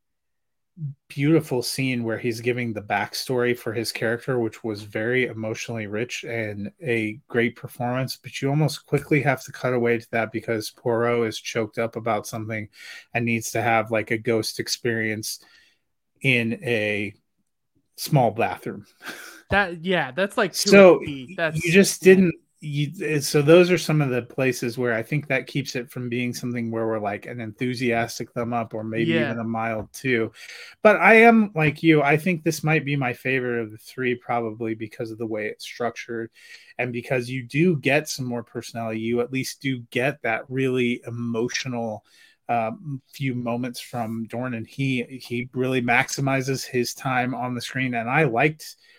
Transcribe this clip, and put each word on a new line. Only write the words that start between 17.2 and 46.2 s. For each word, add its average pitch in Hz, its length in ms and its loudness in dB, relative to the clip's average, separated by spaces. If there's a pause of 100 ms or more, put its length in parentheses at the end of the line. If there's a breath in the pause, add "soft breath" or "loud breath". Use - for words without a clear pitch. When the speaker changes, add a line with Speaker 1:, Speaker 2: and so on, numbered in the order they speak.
Speaker 1:
small 135 360 2
bathroom. 104 540 -6 (640 loud breath)
Speaker 2:
That, 180 340 0
yeah, 165 260 0
that's, 185 260 -2
like, 208 160 0
too - 160 -2
Speaker 1:
So 190 300 12
Speaker 2:
deep. 139 380 -8
That's, 156 260 -2
Speaker 1:
you 170 80 0
just 190 340 4
Speaker 2:
yeah. 185 100 12
Speaker 1:
didn't, 185 200 4 (260)
you, 147 600 -2
so 147 220 2
those 175 260 10
are 180 80 4
some 156 240 2
of 135 80 0
the 123 140 -2
places 123 520 -2
where 123 200 0
I 113 80 -2
think 147 240 -4
that 131 180 -2
keeps - 300 -6
it 120 160 -6
from 123 180 -8
being 123 240 -2
something 120 380 -4
where 113 160 -2
we're, 110 120 -2
like, 104 280 -4
an 123 120 -10
enthusiastic 117 920 -2
thumb 120 220 -4
up 113 200 -4
or 110 100 -8
maybe 113 280 0
Speaker 2:
Yeah. 160 140 2
Speaker 1:
even 123 140 -4
a 113 40 -6
mild 113 500 -4
two. 113 380 -2 (500 loud breath)
But 214 140 8
I 208 260 8
am 226 320 8
like 151 300 0
you. 156 180 8
I 143 160 4
think 160 260 -2
this 160 200 -2
might 156 200 2
be 143 120 -2
my 123 180 -2
favorite 123 480 -2
of 107 100 -6
the 107 60 -16
three, 127 380 -4
probably 117 580 -4
because 110 380 -8
of 110 80 -12
the 113 80 -6
way 107 200 -4
it's - 160 -10
structured 117 680 -8 (480 loud breath)
and 123 120 -2
because 123 380 -4
you 131 140 -6
do 160 340 2
get 139 320 2
some 131 160 -6
more 120 180 -6
personality. 113 560 -8
You 117 220 0
at 123 100 -6
least 131 300 -6
do 131 180 -4 (120)
get 135 320 -2
that 113 260 -4
really 127 560 0
emotional, 117 960 -6 (460 soft breath)
um, 120 500 -4 (120)
few 131 240 -4
moments 120 440 -4
from 113 480 -8
Dornan. 117 380 -8
He, 135 380 -4
he 123 500 -8
really 127 300 0
maximizes 131 840 0